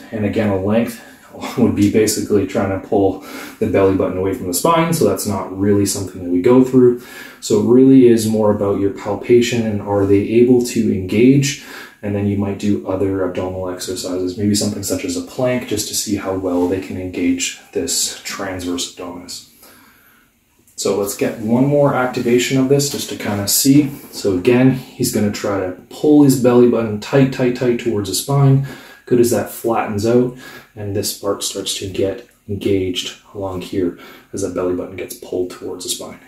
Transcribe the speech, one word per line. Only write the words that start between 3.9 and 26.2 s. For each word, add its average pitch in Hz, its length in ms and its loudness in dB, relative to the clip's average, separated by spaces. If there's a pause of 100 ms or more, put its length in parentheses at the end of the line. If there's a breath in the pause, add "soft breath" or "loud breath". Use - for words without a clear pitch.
button 90 220 -2
away 95 160 -2
from 95 140 -8
the 90 60 -6
spine, 165 400 0
so 131 100 0
that's - 240 0
not 98 320 -6
really 101 260 2
something 95 380 -8
that 87 80 -8
we 90 100 0
go 123 220 6
through. 123 380 4 (400 loud breath)
So 107 180 0
it 104 60 0
really 131 420 8
is 110 220 4
more 107 220 2
about 101 280 0
your 98 120 0
palpation 113 760 0
and 101 140 -4
are 101 240 0
they 98 140 4
able 120 480 4
to 107 260 0
engage, 117 680 2 (380 loud breath)
and 101 140 -6
then 101 120 -2
you 101 100 0
might 101 220 -4
do 101 280 0
other 95 380 -2
abdominal 92 440 -6
exercises, 90 680 -6
maybe 104 180 2
something 104 280 -4
such - 200 -4
as - 140 -4
a - 40 -6
plank, 123 460 -4
just 101 220 -4
to 110 60 -8
see 101 200 -4
how 95 180 -4
well 90 360 -2
they 95 100 -2
can 95 200 -10
engage 90 600 -4 (140)
this - 500 -4
transverse 90 720 -8
abdominis. 90 520 -14 (1300 soft breath)
So 98 240 -2
let's 101 160 -4
get - 240 -4
one 117 280 2
more 143 260 2
activation 123 640 0
of 131 100 2
this 143 220 2
just - 200 -8
to 104 60 -8
kinda 101 320 -4
see. 143 440 4 (200)
So 101 220 -2
again, 123 380 4
he's - 420 -4
gonna 104 180 0
try 101 280 -4
to 92 140 -6 (180)
pull 151 320 6